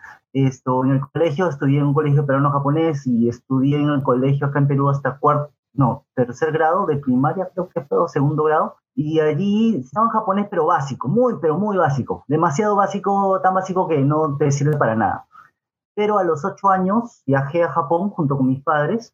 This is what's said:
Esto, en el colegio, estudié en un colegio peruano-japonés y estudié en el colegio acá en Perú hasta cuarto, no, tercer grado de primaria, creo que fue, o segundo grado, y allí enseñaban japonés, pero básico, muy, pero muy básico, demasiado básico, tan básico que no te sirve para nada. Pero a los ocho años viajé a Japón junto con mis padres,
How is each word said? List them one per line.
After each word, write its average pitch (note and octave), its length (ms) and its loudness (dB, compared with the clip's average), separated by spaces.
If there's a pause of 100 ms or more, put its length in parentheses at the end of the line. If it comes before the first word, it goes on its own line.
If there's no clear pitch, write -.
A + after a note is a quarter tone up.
(340)
Esto, C3 520 0
en C3+ 60 2
el C#3 100 2 (100)
colegio, E3 380 0
estudié C#3+ 300 0
en C#3+ 60 2
un C#3+ 80 2
colegio C#3+ 320 2
peruano-japonés C#3+ 840 0
y A#2 220 2
estudié C3 480 0
en D3 120 0
el C#3 140 0
colegio C#3 440 0
acá C#3 120 -2
en C#3+ 80 2
Perú C#3 220 0
hasta C#3 280 -2
cuarto, D3 340 0 (220)
no, B2 320 -2 (100)
tercer B2+ 360 -2
grado E3 340 0
de D3+ 120 -2
primaria, C#3+ 560 -2
creo F3+ 160 -6
que E3+ 120 -6
fue, - 180 -2
o E3+ 80 0
segundo D3+ 360 0
grado, D#3+ 320 0 (200)
y D#3 240 0
allí G3+ 560 2
enseñaban G#3+ 340 -2
japonés, G3 400 -2
pero E3 160 0
básico, C#3+ 420 -2
muy, A3+ 320 2
pero D3+ 200 0
muy G#3 180 -2
básico, C#3 500 -2
demasiado E3+ 480 0
básico, G3 680 0
tan F#3 100 2
básico F#3 340 -2
que D#3 120 0
no D3+ 380 0
te D3 140 2
sirve C#3+ 240 0
para B2 200 0
nada. G2+ 320 -2 (680)
Pero G#3 240 0
a F#3 40 2
los D#3+ 220 -2
ocho G3 240 -2
años F#3+ 560 0
viajé C#3 380 0
a E3 80 0
Japón E3+ 400 -2
junto C#3 260 -2
con C3 100 2
mis C3 140 -2
padres, D#3+ 520 -2